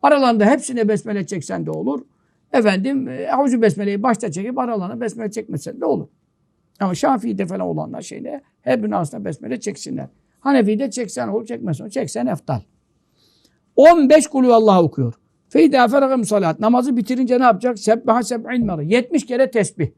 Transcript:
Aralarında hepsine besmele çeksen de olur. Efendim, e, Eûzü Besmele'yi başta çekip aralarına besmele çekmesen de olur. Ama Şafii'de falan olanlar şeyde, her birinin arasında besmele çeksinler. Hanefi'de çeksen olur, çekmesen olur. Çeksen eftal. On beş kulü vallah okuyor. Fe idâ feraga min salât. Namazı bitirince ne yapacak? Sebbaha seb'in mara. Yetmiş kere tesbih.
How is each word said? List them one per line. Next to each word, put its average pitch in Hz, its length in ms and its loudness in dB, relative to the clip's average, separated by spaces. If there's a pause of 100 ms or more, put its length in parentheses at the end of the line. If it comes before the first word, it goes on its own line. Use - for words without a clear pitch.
Aralarında 262 440 4
hepsine 240 420 0
besmele 208 380 -4
çeksen 165 400 -8
de - 60 -8
olur. 107 300 -6 (520)
Efendim, 247 540 0
e, 254 160 -10
Eûzü 254 380 0
Besmele'yi 202 420 0
başta 233 280 0
çekip 208 280 -8
aralarına 226 420 -6
besmele 220 300 -8
çekmesen 214 500 -10
de - 40 -6
olur. 226 220 -4 (720)
Ama 185 160 -2
Şafii'de 226 500 -2
falan 190 140 -8
olanlar 165 420 -6
şeyde, - 400 -14 (200)
her 254 180 -2
birinin 208 160 -4
arasında 196 300 -6
besmele 202 340 -8
çeksinler. - 480 -10 (320)
Hanefi'de 247 520 0
çeksen 240 360 -8
olur, 214 180 -6
çekmesen 220 380 -8
olur. 214 80 -14
Çeksen 240 340 -6
eftal. 147 340 -4 (1160)
On 302 340 8
beş 302 180 6
kulü 262 200 2
vallah 214 360 6
okuyor. 131 300 -2 (360)
Fe 302 140 4
idâ 262 240 4
feraga 269 300 2
min 233 60 0
salât. 180 360 0
Namazı 247 380 2
bitirince 247 420 0
ne 262 40 2
yapacak? 240 360 2
Sebbaha 233 440 0
seb'in 233 420 -4
mara. 175 160 -4
Yetmiş 247 440 0
kere 254 260 0
tesbih. 196 360 -2 (100)